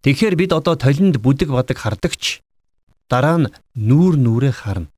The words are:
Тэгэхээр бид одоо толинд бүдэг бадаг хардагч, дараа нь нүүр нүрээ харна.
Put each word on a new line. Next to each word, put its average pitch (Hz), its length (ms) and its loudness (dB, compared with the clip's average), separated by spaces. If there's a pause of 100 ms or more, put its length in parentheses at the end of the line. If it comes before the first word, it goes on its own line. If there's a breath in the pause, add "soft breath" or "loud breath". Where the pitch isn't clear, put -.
Тэгэхээр 175 320 0
бид 185 160 0
одоо 160 240 0
толинд 143 480 2
бүдэг 135 240 0
бадаг 127 320 -4
хардагч, - 640 -8 (640)
дараа 143 320 0
нь 135 120 -2 (200)
нүүр 143 480 2
нүрээ 120 320 0
харна. 98 460 -8